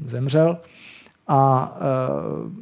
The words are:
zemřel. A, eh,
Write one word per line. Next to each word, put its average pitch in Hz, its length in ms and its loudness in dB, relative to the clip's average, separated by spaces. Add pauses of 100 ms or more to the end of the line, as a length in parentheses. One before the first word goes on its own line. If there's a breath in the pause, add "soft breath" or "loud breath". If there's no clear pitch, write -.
zemřel. 139 520 2 (720 loud breath)
A, 135 500 2
eh, 131 720 -4 (120)